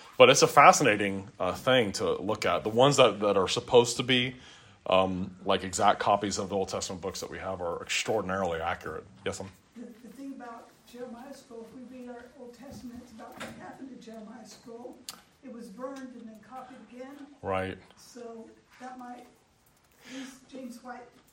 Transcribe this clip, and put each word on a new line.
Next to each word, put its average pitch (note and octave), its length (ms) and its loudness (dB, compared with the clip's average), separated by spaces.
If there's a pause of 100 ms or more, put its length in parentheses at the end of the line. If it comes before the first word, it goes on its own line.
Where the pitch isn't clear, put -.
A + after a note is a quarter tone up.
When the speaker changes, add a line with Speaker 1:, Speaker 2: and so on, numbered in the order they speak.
(160)
Speaker 1:
But B2 120 12
it's C#3+ 140 8
a D#3 60 6
fascinating, G#2 800 6 (100)
uh, F2+ 140 -2
thing A#2 400 2
to F2 240 -2
look G#2+ 280 -4
at. F2 200 0
The A2 60 0
ones C3 260 6
that, A2 240 6
that G#2 160 4
are F#2 100 4
supposed - 520 4
to C#3 40 -2
be, B2+ 320 2 (540)
um, F#2 420 2 (140)
like, F#2+ 180 2
exact G2+ 380 2
copies G2+ 380 2
of G2 100 -6
the G2 80 -4
Old F#2+ 120 -2
Testament F#2 320 -8
books F2+ 200 -8
that - 100 -10
we E2+ 80 -12
have F#2+ 220 -8
are E2+ 200 -6
extraordinarily F#2+ 800 -2
accurate. E2 440 -6 (200)
Yes, F#2+ 140 -6
ma'am? G2 120 -12 (260)
Speaker 2:
The, - 320 -18
the - 80 -18
thing C4+ 200 -14
about - 340 -18 (220)
Jeremiah's B3 440 -14
scroll, A3+ 340 -18
if C4 60 -20 (160)
we B3+ 80 -16
read B3 80 -16
our A#3+ 160 -16 (160)
Old A#3+ 180 -18
Testament, A#3+ 460 -16
it's - 80 -20
about - 260 -18
what A#3 100 -12 (120)
happened - 300 -16
to - 140 -18
Jeremiah's A3 460 -18
scroll. A#3+ 460 -18 (480)
It B3 80 -16
was A3+ 140 -16
burned B3+ 320 -14
and A3+ 280 -16
then A3 140 -20 (100)
copied C4 280 -18 (140)
again. C4 220 -16 (280)
Speaker 1:
Right. F#2+ 360 -6 (180)
Speaker 2:
So A#3 500 -18 (340)
that B3+ 180 -16
might, B3 220 -16
at - 960 -20
least - 320 -16
James C4 320 -14
White B3 240 -16 (260)